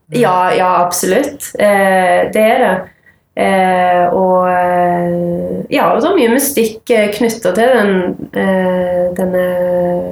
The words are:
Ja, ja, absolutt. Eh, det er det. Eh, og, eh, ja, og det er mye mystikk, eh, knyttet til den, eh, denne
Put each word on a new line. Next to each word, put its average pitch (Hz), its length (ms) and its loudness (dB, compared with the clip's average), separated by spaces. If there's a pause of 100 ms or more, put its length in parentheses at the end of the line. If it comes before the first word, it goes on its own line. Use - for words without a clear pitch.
(100)
Ja, 180 420 0
ja, 180 300 0
absolutt. 185 720 -2
Eh, 190 760 2
det 214 160 0
er 233 160 2
det. 190 160 2 (600)
Eh, 185 760 2
og, 185 380 2
eh, 175 1200 -2
ja, 254 260 0
og 220 80 0
det 311 80 0
er 403 60 0
mye 233 160 2
mystikk, 226 480 -2 (100)
eh, 214 220 2
knyttet 226 420 -2
til 233 160 2
den, 208 220 2 (380)
eh, 185 840 0
denne 180 320 -2 (680)